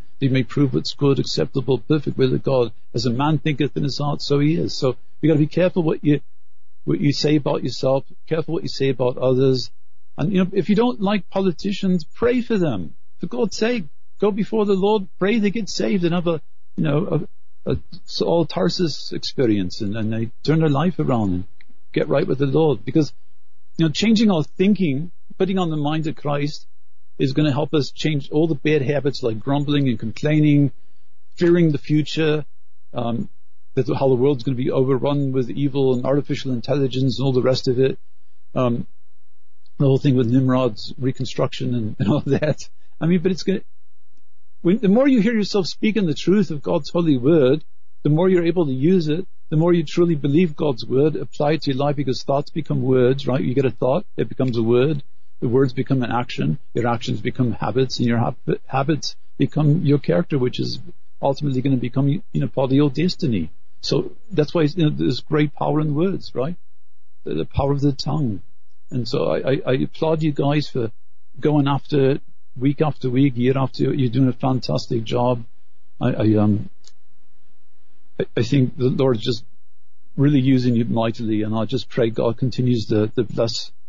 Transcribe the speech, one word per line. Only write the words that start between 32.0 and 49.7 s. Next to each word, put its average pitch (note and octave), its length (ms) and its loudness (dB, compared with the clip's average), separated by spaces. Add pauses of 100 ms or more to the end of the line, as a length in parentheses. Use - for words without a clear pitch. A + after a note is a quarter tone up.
um, A#2 360 -2 (460)
that C3 140 0
how C#3 200 2
the C3 60 4
world's B2+ 300 2
gonna C3 120 -2
be B2+ 140 -2
overrun C3+ 640 0
with C3 180 -2
evil C#3 440 0
and B2 120 -2
artificial C3+ 460 0
intelligence C3 640 0
and C3+ 80 0
all C3+ 60 2
the B2 100 2
rest B2+ 240 2
of B2+ 140 2
it. C3+ 180 2 (560)
Um, B2 320 0 (920)
the C#3+ 80 4
whole C3+ 120 6
thing C#3 160 4
with B2 160 4
Nimrod's B2+ 680 2
reconstruction C3 760 -2
and, A2+ 240 -2
and - 100 0
all D3 120 2
<laughs> - 60 -6
that. D3 420 0 (320)
I D3+ 60 0
mean, F3 120 4
but F#3 140 2
it's - 100 -4
gonna, F#3+ 200 0 (1000)
when, F3+ 160 4
the G3 100 2
more B3+ 200 6
you C4 120 6
hear A#3 140 2
yourself G3+ 320 0
speaking G#3+ 400 0
the D3 80 0
truth F#3+ 360 2
of D3 120 -4
God's - 280 0
holy E3 260 2
word, C#3 480 4 (400)
the D3+ 40 2
more E3 200 4
you're F3 180 4
able E3+ 200 2
to C3 60 0
use D#3 360 4
it, E3 180 -2 (240)
the D#3+ 60 2
more E3+ 160 4